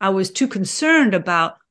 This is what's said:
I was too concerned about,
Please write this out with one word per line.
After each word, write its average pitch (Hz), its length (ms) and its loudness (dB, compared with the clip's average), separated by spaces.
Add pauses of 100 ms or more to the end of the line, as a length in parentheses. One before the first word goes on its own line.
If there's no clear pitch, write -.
I 196 80 0
was 190 220 -2
too 269 160 -2
concerned 269 640 0
about, 170 440 -2 (140)